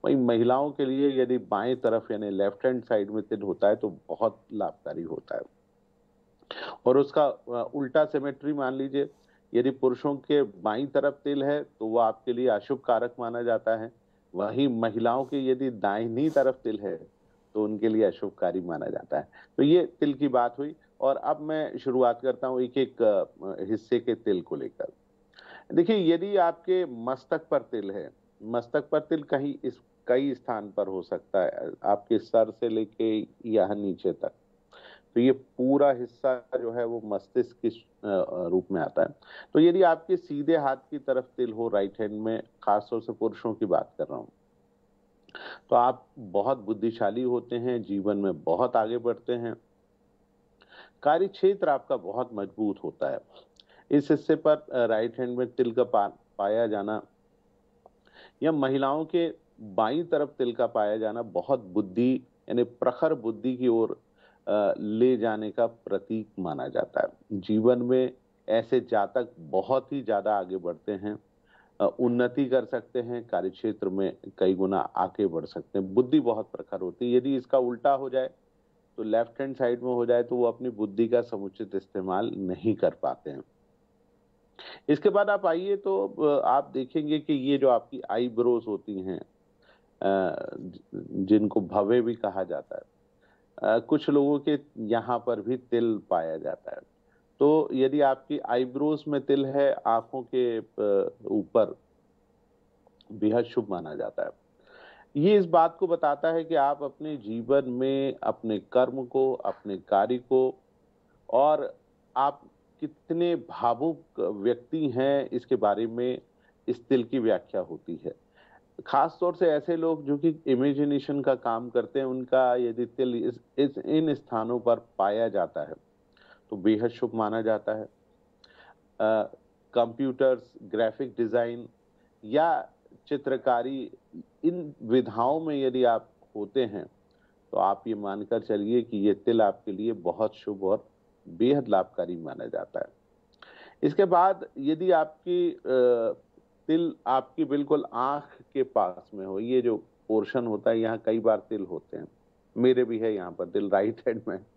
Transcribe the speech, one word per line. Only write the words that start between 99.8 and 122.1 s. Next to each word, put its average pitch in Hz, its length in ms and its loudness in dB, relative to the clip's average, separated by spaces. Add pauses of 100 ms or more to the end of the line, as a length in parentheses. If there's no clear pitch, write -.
के, 120 360 -2
अ, 101 540 0 (140)
ऊपर, 107 500 0 (1400)
बेहद 110 320 2
शुभ 117 260 -2
माना 80 240 -6
जाता - 280 -6
है। - 80 -6 (840)
ये 196 220 6
इस 185 80 2
बात 165 320 4
को 190 80 0
बताता 165 460 0
है 165 120 -2
कि 160 100 -4
आप 143 280 2
अपने 147 340 -8
जीवन 120 540 0
में 135 520 -2
अपने 107 360 -2
कर्म 127 460 0
को, 131 280 0
अपने - 460 -6
कार्य 107 400 0
को 131 400 0 (720)
और 147 460 2 (400)
आप 139 260 0 (380)
कितने 165 560 -2
भावुक 120 840 -4
व्यक्ति 113 680 -2
हैं, 135 420 0
इसके 123 260 -2
बारे 104 300 2
में 120 340 -4 (480)
इस - 200 -6
तिल 127 160 4
की 131 140 -4
व्याख्या 107 420 0
होती 85 440 -10
है। - 100 -8 (720)
खास 147 340 2
तौर 175 140 0
से 175 120 2
ऐसे 151 300 2
लोग 160 280 -2
जो 143 140 0
कि 156 280 0
इमेजिनेशन 143 760 0
का 131 120 2
काम 120 360 -4
करते 120 280 -2
हैं, 135 80 -2
उनका 127 500 2